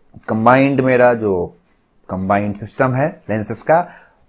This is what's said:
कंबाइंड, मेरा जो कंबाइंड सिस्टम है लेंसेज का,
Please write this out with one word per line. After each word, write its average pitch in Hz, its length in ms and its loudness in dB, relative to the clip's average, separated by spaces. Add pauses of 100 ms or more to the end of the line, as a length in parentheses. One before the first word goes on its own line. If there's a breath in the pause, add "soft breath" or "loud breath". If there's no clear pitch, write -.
(280)
कंबाइंड, 131 540 2
मेरा 123 320 4
जो 95 420 -2 (540)
कंबाइंड 101 460 -2
सिस्टम 123 380 -4
है 143 360 -4
लेंसेज 110 320 -6
का, 170 260 2 (400 loud breath)